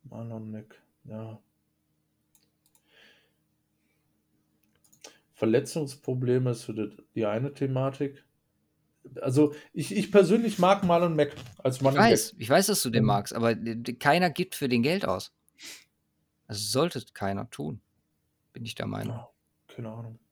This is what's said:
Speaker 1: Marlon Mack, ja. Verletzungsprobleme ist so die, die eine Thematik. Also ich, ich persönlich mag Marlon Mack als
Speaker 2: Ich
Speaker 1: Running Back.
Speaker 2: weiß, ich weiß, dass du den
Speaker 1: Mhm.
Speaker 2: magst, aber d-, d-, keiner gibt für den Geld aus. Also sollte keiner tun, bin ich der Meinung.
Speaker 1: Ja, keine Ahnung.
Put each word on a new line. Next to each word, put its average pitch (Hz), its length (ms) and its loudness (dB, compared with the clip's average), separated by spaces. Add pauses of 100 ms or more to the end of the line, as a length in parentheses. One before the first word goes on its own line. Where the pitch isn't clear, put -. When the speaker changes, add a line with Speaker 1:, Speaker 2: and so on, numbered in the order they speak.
Speaker 1:
Marlon 113 480 -12
Mack, 110 300 -16 (240)
ja. 110 340 -14 (4000)
Verletzungsprobleme 127 1160 0
ist 117 120 -8
so 110 100 -10
die, 107 160 -4 (260)
die 113 100 -2
eine 120 280 -2
Thematik. 135 720 -4 (960)
Also 147 340 2 (160)
ich, - 240 -6
ich - 160 -2
persönlich 208 480 4
mag 190 240 4
Marlon 170 320 2
Mack 147 180 2 (260)
als 131 180 -2
Speaker 2:
Ich 135 60 -4
Speaker 1:
Running 135 160 4
Back. 226 120 8
Speaker 2:
weiß, - 260 2
ich 113 120 -10
weiß, 185 180 6
dass 208 140 0
du 127 80 -2
den 113 140 4
Speaker 1:
Mhm. 107 40 4
Speaker 2:
magst, 101 260 0
aber 117 220 2
d-, 113 200 -6
d-, 120 180 -8
keiner 165 380 4
gibt - 240 -6
für 143 120 -4
den 120 140 2
Geld 170 240 0
aus. 95 260 -4 (1160)
Also 104 200 -8
sollte 135 460 -2
keiner 101 360 -6
tun, 143 300 -10 (720)
bin 120 140 -14
ich 110 100 -12
der - 120 -6
Meinung. 107 280 -6
Speaker 1:
Ja, - 140 -14 (380)
keine 113 240 -14
Ahnung. 113 280 -14 (120)